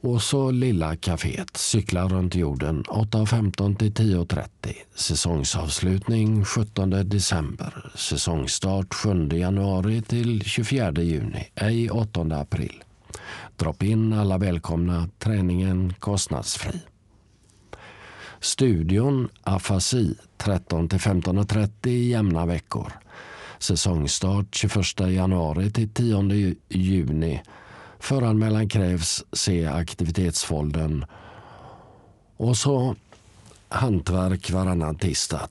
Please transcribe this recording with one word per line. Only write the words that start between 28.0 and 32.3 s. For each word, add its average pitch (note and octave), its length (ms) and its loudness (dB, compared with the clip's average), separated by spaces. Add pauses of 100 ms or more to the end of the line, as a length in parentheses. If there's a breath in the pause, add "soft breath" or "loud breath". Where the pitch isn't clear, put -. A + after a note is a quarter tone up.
krävs, F2+ 640 0
se F2 320 0
aktivitetsfoldern. D#2+ 1400 -2 (1300 loud breath)